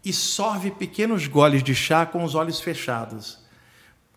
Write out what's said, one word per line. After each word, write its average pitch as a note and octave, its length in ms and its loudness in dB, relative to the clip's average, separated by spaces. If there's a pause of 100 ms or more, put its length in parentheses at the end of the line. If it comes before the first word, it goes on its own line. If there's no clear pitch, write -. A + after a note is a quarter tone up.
e F#3+ 80 -6
sorve G3+ 600 -2
pequenos G3 560 -2
goles C#3+ 360 6
de C3 120 0
chá D#3+ 300 2
com E3+ 180 -4
os D3+ 120 -4
olhos D#3+ 240 -2
fechados, A2+ 800 -8 (800)